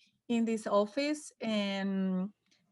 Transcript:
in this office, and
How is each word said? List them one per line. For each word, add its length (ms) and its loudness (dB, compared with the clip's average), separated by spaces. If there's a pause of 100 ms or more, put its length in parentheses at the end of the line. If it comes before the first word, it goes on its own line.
(280)
in 160 2
this 240 -2
office, 640 0 (100)
and 880 0 (420)